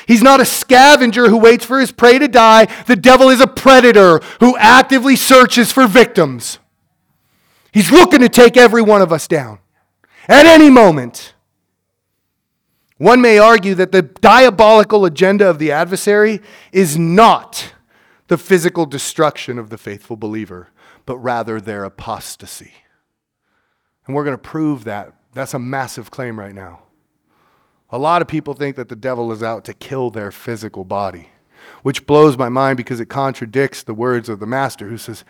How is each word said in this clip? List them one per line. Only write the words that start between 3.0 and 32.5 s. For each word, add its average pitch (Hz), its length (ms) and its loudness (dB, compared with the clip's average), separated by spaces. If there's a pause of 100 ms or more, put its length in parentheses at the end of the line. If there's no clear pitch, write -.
is 254 120 2
a 262 60 4
predator 220 720 4 (220)
who 247 160 2
actively 262 580 2
searches 240 560 2
for 262 160 0
victims. 175 720 -2 (1120)
He's 190 200 0
looking 349 280 4
to 240 100 2
take 240 280 4
every 233 260 2
one 208 180 2
of 170 100 -2
us 156 160 -6
down 123 300 -6 (680)
at 285 200 6
any 311 240 6
moment. 160 640 0 (1600)
One 233 240 2
may 226 160 4
argue 208 380 2
that 180 160 -4
the 190 100 0
diabolical 214 1040 2
agenda 190 420 -2
of 160 120 -2
the 151 120 -4
adversary 202 720 -4 (300)
is 170 260 -2
not 170 760 -2 (540)
the 175 100 -4
physical 170 500 -4
destruction 139 720 -8
of 107 100 -20
the 110 80 -18
faithful 107 400 -18
believer, 107 520 -14 (360)
but 127 140 -14
rather 117 420 -10
their 104 220 -14
apostasy. - 880 -18 (1300)
And 135 100 -14
we're 147 80 -6
gonna 139 160 -10
prove 151 460 -10
that. 104 280 -16 (200)
That's 131 200 -14
a 135 60 -10
massive 123 500 -14
claim 117 300 -16
right 98 160 -20
now. 90 260 -20 (1120)
A 120 80 -12
lot 165 240 -4
of - 40 -10
people 147 280 -12
think 139 220 -12
that 120 120 -16
the 120 60 -18
devil 120 360 -10
is 110 120 -14
out 113 220 -12
to 110 100 -20
kill 131 340 -12
their 104 220 -14
physical 104 520 -16
body, 92 460 -12 (540)
which - 240 -10
blows 147 280 2
my 123 140 -10
mind 135 280 -6